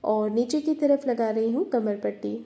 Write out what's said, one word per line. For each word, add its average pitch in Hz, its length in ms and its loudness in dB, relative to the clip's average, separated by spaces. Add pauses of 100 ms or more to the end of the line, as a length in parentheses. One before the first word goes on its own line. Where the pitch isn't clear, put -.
और 214 260 0
नीचे 240 300 0
की 311 160 0
तरफ 285 300 2
लगा 233 240 0
रही 226 220 0
हूँ 302 180 0
कमर 214 280 0
पट्टी। 208 360 -4 (120)